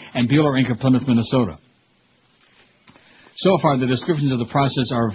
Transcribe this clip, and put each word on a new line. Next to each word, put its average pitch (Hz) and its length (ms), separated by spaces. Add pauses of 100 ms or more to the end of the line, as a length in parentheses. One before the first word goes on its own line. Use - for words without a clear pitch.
(120)
and 120 160
Bueller 143 320
Inc 127 100
of 113 80
Plymouth, 127 300
Minnesota. 117 480 (1800)
So 185 260
far, 143 160
the 127 80
descriptions 143 440
of 127 80
the 117 140
process 135 400
are 117 220